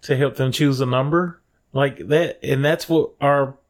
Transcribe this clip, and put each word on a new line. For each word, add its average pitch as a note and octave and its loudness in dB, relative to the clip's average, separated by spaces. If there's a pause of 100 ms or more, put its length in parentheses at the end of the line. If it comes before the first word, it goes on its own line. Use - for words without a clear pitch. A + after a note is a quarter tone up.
to C#3+ -2
help C3+ 0
them C3 0
choose C#3 2
a - 2
number? D3 0 (320)
Like C3+ -2
that, E3 0
and C3+ -2
that's D#3+ 0
what D#3+ 0
our C#3 0 (140)